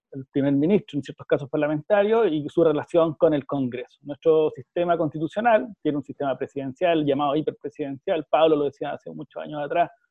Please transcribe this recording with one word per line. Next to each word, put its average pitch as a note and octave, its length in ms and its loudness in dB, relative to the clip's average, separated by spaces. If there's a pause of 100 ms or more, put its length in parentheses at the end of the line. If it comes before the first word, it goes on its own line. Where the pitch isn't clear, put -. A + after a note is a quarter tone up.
(140)
el C3+ 180 -12
primer C#3+ 220 2
ministro, D3+ 440 0
en C3+ 60 -6
ciertos - 240 -14
casos C3 220 -2
parlamentarios, G3+ 800 0
y D3 160 -4
su E3+ 160 2
relación D#3+ 520 2
con D#3 180 4
el C#3 120 -2
Congreso. B2 580 -6
Nuestro D#3 480 2
sistema F3 460 -4
constitucional G3+ 720 0 (140)
tiene D3 160 0
un C#3 80 -4
sistema C3+ 320 -4
presidencial D3 680 0
llamado C#3+ 320 0
hiperpresidencial, D3+ 920 -6
Pablo D#3+ 260 4
lo D3 80 0
decía C#3+ 300 -6
hace - 180 -14
muchos D#3 320 -14
años D3+ 180 -8
atrás, D#3+ 300 0 (200)